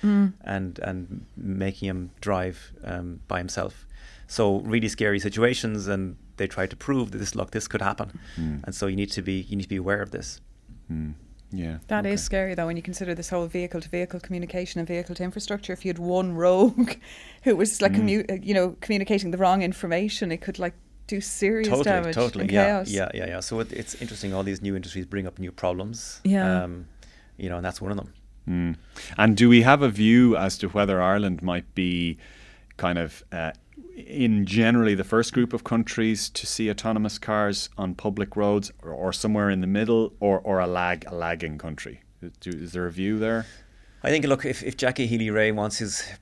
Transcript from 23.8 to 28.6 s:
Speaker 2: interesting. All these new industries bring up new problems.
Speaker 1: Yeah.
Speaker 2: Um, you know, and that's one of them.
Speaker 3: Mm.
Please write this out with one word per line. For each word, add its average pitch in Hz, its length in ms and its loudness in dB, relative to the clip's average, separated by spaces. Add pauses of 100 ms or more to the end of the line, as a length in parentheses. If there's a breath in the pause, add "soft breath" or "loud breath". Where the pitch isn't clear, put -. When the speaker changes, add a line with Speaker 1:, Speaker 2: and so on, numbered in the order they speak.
Speaker 2:
interesting. 107 320 -6
All 95 80 -2
these 98 220 -4
new 98 120 -2
industries 92 300 -8
bring 95 220 -4
up - 100 -12
new 90 140 -8
problems. 95 720 -4
Speaker 1:
Yeah. 190 400 2
Speaker 2:
Um, 87 240 -10 (500 soft breath)
you 95 100 -8
know, 87 100 -4
and 87 80 -4
that's 90 140 -6
one 98 120 -6
of 101 60 -4
them. - 120 -8 (400)
Speaker 3:
Mm. 87 260 0 (440 loud breath)